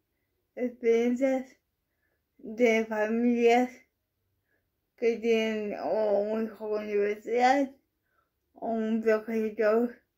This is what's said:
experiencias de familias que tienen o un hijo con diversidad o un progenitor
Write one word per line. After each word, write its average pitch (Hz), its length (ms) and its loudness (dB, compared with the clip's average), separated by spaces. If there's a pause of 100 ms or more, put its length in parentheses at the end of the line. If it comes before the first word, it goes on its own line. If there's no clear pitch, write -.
(560)
experiencias 247 1040 0 (840)
de 220 420 2
familias 233 840 2 (1300)
que 233 200 0
tienen 220 600 -2
o 202 400 0
un 220 260 -2
hijo 220 240 -12
con 214 180 -4
diversidad 233 840 0 (840)
o - 140 -12
un 226 340 -2
progenitor 220 1000 0 (160)